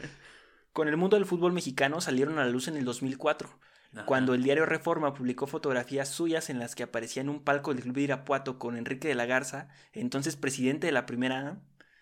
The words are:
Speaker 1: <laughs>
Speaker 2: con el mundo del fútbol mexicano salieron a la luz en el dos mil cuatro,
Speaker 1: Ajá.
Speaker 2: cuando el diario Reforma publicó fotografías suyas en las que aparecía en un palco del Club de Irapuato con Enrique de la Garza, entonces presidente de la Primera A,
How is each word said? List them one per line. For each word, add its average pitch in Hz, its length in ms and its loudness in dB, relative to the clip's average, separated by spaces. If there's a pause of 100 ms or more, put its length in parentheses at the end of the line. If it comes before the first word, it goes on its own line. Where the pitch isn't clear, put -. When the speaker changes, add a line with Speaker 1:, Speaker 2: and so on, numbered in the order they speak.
(160)
Speaker 1:
<laughs> - 560 -20
Speaker 2:
con 156 160 2
el 151 80 2
mundo 190 200 6
del 202 100 4
fútbol 180 260 2
mexicano 170 480 0
salieron 147 380 2
a 139 60 4
la 123 60 2
luz 127 180 0
en 160 80 -4
el 139 80 -2
dos 123 180 -4
mil 131 160 -4
cuatro, - 400 -2 (340)
Speaker 1:
Ajá. 107 140 -10
Speaker 2:
cuando 131 280 4
el 123 80 2
diario 143 240 4
Reforma 156 460 0
publicó 131 360 -2
fotografías 139 600 -2
suyas 160 400 -2
en 135 100 -4
las 120 160 -6
que - 100 -6
aparecía 117 380 -6
en 139 60 -2
un 147 160 -4
palco 143 300 2
del 123 80 -6
Club 123 140 -4
de 139 60 2
Irapuato 135 560 -2
con 120 200 -6
Enrique 127 300 -4
de 135 80 2
la 120 100 0
Garza, 131 420 -2 (240)
entonces 135 440 -2
presidente 147 500 0
de 165 60 2
la 123 140 2
Primera 131 400 -2
A, 160 140 -10 (420)